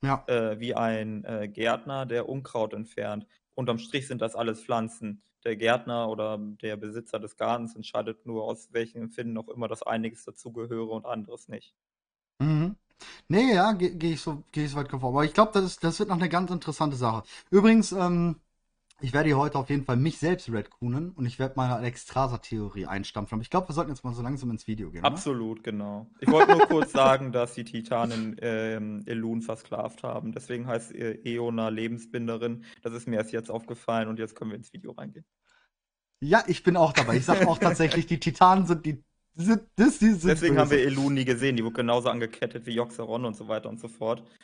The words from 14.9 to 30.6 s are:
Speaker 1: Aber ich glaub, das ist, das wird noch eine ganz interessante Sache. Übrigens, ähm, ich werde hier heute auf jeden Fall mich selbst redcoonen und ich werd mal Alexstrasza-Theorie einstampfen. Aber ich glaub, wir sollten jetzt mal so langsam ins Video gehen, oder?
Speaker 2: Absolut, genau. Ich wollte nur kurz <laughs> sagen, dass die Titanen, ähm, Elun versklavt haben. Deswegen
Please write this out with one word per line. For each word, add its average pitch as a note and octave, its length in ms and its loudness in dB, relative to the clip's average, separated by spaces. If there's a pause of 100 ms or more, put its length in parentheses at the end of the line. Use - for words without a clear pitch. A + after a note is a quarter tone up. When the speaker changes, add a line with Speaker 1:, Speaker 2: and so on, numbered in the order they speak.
Speaker 1:
Aber D3 100 4
ich D3+ 80 -4
glaub, G#3+ 200 6
das G3 120 4
ist, - 180 -6
das E3 160 -2
wird G#3+ 100 -2
noch F3+ 80 0
eine E3+ 120 0
ganz F#3 200 0
interessante D#3 460 -2
Sache. A2+ 280 0 (280)
Übrigens, G#3 400 8
ähm, F3 480 0 (640)
ich B2+ 100 -4
werde D3+ 160 2
hier C#3+ 100 4
heute D3 200 0
auf C3 120 -4
jeden C#3+ 140 0
Fall B2 140 0
mich D3 220 0
selbst F3 300 0
redcoonen A#2+ 640 -4
und C3+ 140 -4
ich B2 120 -4
werd C3 200 -4
mal B2+ 160 0
Alexstrasza-Theorie A#2 1120 -4
einstampfen. G2 500 -6
Aber A2 60 -4
ich A#2+ 80 -12
glaub, F#3 180 0
wir D3+ 60 -8
sollten D3+ 180 -2
jetzt B2+ 140 -12
mal B2 80 -6
so A#2+ 80 -8
langsam B2 300 -6
ins A2 160 -8
Video G#2+ 240 -6
gehen, E2+ 100 -10
oder? C#3 100 2
Speaker 2:
Absolut, A#2 520 -6
genau. G#2 460 -8 (120)
Ich C3+ 100 4
wollte E3 240 8
nur G3+ 120 8
kurz D#3 240 2
<laughs> C3+ 260 6
sagen, C3 160 -6
dass A#2+ 220 0
die A#2+ 100 -8
Titanen, A2+ 760 -4
ähm, A2 640 -4
Elun A2+ 360 -4
versklavt A2+ 640 -8
haben. A2+ 280 -8
Deswegen B2 360 -8